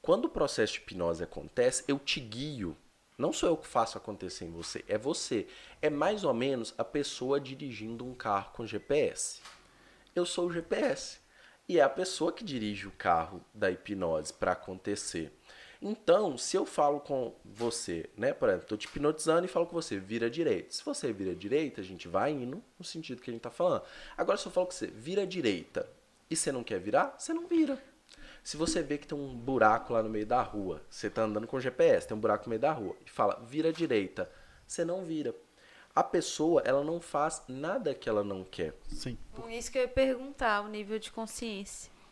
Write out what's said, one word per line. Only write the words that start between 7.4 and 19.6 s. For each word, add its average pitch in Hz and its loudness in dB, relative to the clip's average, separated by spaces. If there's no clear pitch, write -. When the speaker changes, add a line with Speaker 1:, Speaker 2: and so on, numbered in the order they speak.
Speaker 1:
dirigindo 123 -10
um 127 -10
carro 101 -2
com 117 -8
G 104 -4
P 135 2
S. - -6
Eu 175 2
sou 175 0
o 175 -2
G 170 -2
P 185 -2
S. - -2
E 175 8
é - 12
a 139 10
pessoa 165 0
que - -10
dirige 107 -4
o 95 -12
carro 85 2
da 104 0
hipnose 90 -2
pra - 0
acontecer. 92 -6
Então, 202 2
se - -2
eu 202 4
falo 147 2
com 131 -2
você, 101 -4
né, 120 0
por 127 2
exemplo, 90 2
tô 107 -2
te - -8
hipnotizando 156 2
e 185 -4
falo 175 2